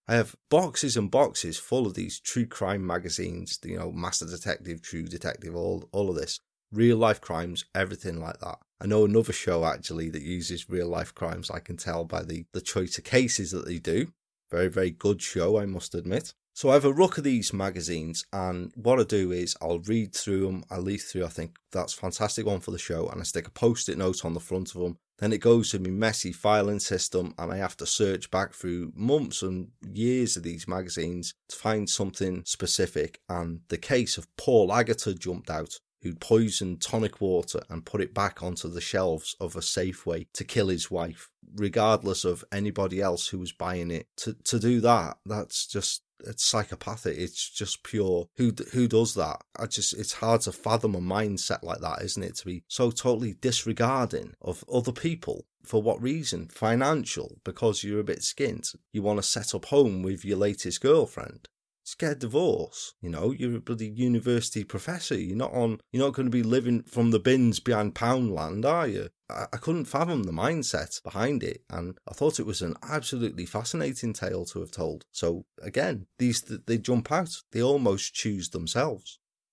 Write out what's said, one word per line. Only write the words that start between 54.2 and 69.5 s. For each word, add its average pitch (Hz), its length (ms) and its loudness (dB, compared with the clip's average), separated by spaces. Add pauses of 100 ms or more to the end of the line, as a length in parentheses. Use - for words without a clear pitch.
of - 300 -6
other 123 220 2
people. - 540 -4 (180)
For 110 160 2
what 107 200 2
reason? 127 460 -2
Financial, 120 960 0
because 104 400 0
you're 101 160 -2
a 104 60 -2
bit 98 140 -2
skint. - 540 -2 (200)
You 107 80 0
wanna 104 200 2
set - 320 -2
up 95 120 -6
home 120 360 6
with 95 220 -2
your 98 140 0
latest 101 420 0
girlfriend. - 680 2 (360)
Just - 120 -12
get 160 140 -2
a 143 40 -4
divorce. 127 840 0
You 90 80 -8
know, 82 220 0
you're 123 240 -2
a 110 60 -6
bloody 113 260 -6
university 117 760 0
professor. 156 540 -6
You're 90 180 -4
not 127 180 -2
on, 113 280 0 (100)
you're 127 140 2
not 139 80 0
gonna 127 160 0
be 120 140 2
living 120 400 2
from 117 260 2
the 110 100 6
bins 123 400 6
behind 107 360 0
Poundland, 107 680 0
are 156 240 4
you? 98 220 -4 (180)
I, - 240 -8